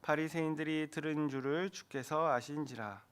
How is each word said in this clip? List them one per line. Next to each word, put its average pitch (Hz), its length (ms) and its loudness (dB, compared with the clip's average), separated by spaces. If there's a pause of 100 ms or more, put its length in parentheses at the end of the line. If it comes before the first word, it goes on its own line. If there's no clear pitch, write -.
바리새인들이 156 880 2
들은 151 380 0
줄을 139 400 0
주께서 151 600 0
아신지라. 123 800 -2